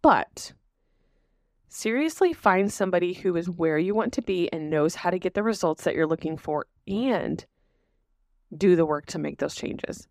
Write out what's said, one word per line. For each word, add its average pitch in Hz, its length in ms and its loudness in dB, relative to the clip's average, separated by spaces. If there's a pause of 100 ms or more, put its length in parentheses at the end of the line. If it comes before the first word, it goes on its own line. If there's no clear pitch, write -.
but - 520 2 (1120)
seriously 302 640 0
find 196 400 2
somebody 180 420 0
who 180 220 -2
is 170 140 -2
where 165 280 0
you 185 160 0
want 220 200 -2
to 254 80 -4
be 180 320 -2
and 156 160 -6
knows 156 260 0
how - 140 -2
to 180 100 -2
get 180 140 -4
the 208 100 -2
results 185 400 -2
that 175 100 0
you're 160 140 4
looking 156 300 2
for - 300 -6 (200)
and 196 580 -2 (1080)
do 180 200 6
the 165 100 4
work 147 220 -4
to 160 120 -6
make 147 200 -6
those 147 160 -4
changes. - 560 -10